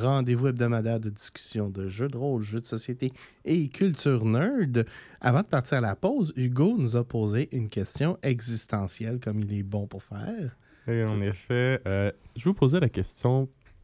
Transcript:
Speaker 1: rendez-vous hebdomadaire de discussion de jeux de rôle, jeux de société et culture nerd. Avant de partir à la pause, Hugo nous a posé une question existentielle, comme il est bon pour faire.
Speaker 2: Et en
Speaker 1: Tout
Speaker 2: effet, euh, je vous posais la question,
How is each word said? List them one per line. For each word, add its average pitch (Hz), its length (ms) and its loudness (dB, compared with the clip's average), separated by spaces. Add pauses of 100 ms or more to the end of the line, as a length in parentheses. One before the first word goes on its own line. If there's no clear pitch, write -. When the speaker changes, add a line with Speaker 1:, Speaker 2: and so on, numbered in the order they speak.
Speaker 1:
rendez-vous 127 460 2
hebdomadaire 117 520 0
de 110 120 -6
discussion - 580 -4
de 95 180 -6
jeux 104 200 -4
de 131 100 -6
rôle, 131 240 -2
jeux 104 180 -4
de 117 60 -10
société 123 480 -4 (300)
et 156 260 2
culture 139 560 2
nerd. 131 600 2 (340)
Avant 123 200 4
de 214 40 -2
partir 135 320 0
à 123 40 2
la 104 140 0
pause, 208 400 0
Hugo 127 400 2
nous 123 200 0
a 120 80 2
posé 117 520 -2
une 110 140 -2
question 143 540 -2
existentielle, 117 960 -2
comme 107 220 -2
il 104 120 -2
est 101 80 -2
bon 101 240 -4
pour 98 160 -12
faire. 127 560 -8 (300)
Speaker 2:
Et 117 160 0
en 110 140 0
Speaker 1:
Tout 104 40 0
Speaker 2:
effet, 123 640 0
euh, 98 260 2 (240)
je 117 100 -4
vous 196 100 4
posais 143 240 4
la 139 100 4
question, 127 580 0 (360)